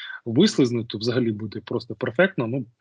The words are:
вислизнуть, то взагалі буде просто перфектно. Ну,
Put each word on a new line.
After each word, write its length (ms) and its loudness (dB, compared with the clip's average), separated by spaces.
вислизнуть, 640 2
то 100 -8
взагалі 340 0
буде 320 -8
просто 300 -6
перфектно. 520 0
Ну, 200 -4